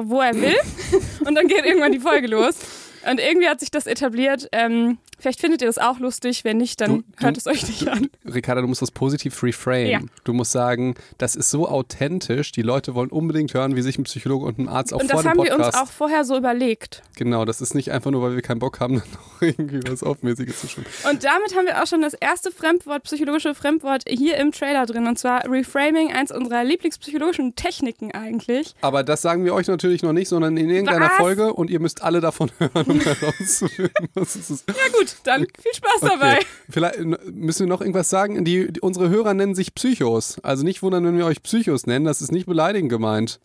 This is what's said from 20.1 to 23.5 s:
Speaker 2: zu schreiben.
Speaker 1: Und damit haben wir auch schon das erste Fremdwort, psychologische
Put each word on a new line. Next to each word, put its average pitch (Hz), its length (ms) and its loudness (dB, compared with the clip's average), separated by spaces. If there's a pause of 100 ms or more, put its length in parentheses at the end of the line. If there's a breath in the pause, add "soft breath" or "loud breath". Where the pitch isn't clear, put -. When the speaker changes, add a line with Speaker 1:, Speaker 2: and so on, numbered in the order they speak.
Speaker 2:
zu - 60 -10
schreiben. - 220 -12 (200 loud breath)
Speaker 1:
Und 285 140 0
damit 370 340 0
haben 370 100 2
wir - 140 0
auch 320 60 0
schon 320 160 2
das 302 120 -2
erste 349 360 -2
Fremdwort, 320 540 -2
psychologische 294 500 -2